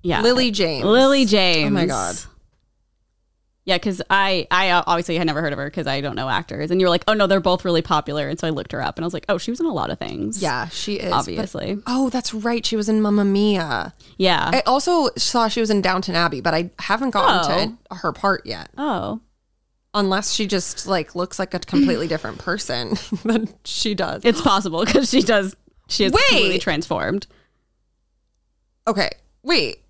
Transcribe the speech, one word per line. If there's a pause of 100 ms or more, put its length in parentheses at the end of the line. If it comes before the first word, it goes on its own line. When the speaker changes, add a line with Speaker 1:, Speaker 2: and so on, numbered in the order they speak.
Speaker 1:
Yeah.
Speaker 2:
Lily
James.
Speaker 1:
Lily
Speaker 2:
Oh
my
Speaker 1:
James.
Speaker 2:
God. (1500)
Speaker 1:
Yeah,
'cause
I,
I,
uh,
obviously
had
never
heard
of
her
'cause
I
don't
know
actors.
And
you
were
like,
"Oh,
no,
they're
both
really
popular."
And
so
I
looked
her
up
and
I
was
like,
"Oh,
she
was
in
a
lot
of
things."
Speaker 2:
Yeah,
she
is,
but
Speaker 1:
Obviously.
Speaker 2:
Oh,
that's
right.
She
was
in
Mamma
Mia. (240)
Speaker 1:
Yeah.
Speaker 2:
I
also
saw
she
was
in
Downton
Abbey,
but
I
haven't
gotten (140)
Speaker 1:
Oh.
Speaker 2:
to
her
part
yet.
Speaker 1:
Oh. (720)
Speaker 2:
Unless
she
just,
like,
looks
like
a
completely
different
person (160)
<laughs>
than (160)
she
does.
Speaker 1:
It's
possible
'cause
she
does. (340)
She
is
Speaker 2:
Wait.
Speaker 1:
completely
transformed. (1600)
Speaker 2:
Okay. (320)
Wait. (120)